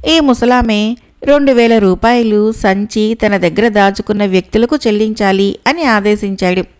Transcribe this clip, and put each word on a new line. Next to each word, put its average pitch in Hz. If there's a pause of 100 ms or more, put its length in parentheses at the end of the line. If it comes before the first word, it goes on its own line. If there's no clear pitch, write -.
ఈ 320
ముసలామె 240 (280)
రెండు 285
వేల 233
రూపాయలు 214
సంచి 214
తన 202
దగ్గర 180
దాచుకున్న 202
వ్యక్తులకు 220
చెల్లించాలి 208
అని 320
ఆదేశించాడు. 202 (180)